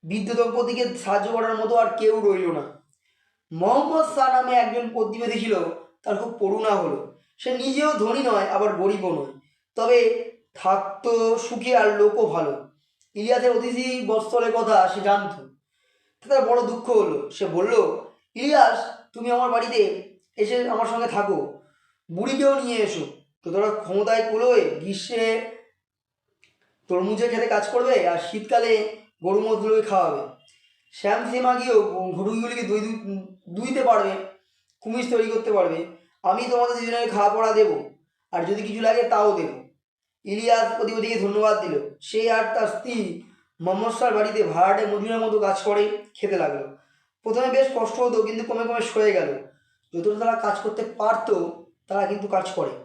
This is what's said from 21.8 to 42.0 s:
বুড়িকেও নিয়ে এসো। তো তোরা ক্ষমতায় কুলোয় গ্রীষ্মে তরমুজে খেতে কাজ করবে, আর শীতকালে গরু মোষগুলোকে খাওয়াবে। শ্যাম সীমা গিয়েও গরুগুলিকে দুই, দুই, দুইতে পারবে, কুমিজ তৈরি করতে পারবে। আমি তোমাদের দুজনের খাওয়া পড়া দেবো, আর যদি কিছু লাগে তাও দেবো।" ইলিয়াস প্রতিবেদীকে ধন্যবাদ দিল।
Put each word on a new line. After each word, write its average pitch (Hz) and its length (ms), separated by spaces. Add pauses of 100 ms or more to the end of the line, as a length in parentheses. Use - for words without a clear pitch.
বুড়িকেও 269 480
নিয়ে 240 160
এসো। 170 300 (380)
তো 170 60
তোরা 202 200
ক্ষমতায় 214 600
কুলোয় 226 300
গ্রীষ্মে 226 880 (1400)
তরমুজে 196 400
খেতে 233 180
কাজ 208 220
করবে, 240 400
আর 170 100
শীতকালে 214 800 (280)
গরু 196 160
মোষগুলোকে 214 420
খাওয়াবে। 175 460 (640)
শ্যাম 240 380
সীমা 247 240
গিয়েও 233 280
গরুগুলিকে 196 800
দুই, 208 180
দুই, 220 160 (520)
দুইতে 254 340
পারবে, 196 280 (680)
কুমিজ 240 300
তৈরি 220 200
করতে 220 220
পারবে। 170 340 (360)
আমি 196 280
তোমাদের 240 260
দুজনের 233 340
খাওয়া 202 180
পড়া 220 240
দেবো, - 380 (420)
আর 170 120
যদি 208 180
কিছু 214 180
লাগে 226 220
তাও 214 300
দেবো।" - 380 (540)
ইলিয়াস 226 520
প্রতিবেদীকে 220 440
ধন্যবাদ 208 400
দিল। 151 200 (200)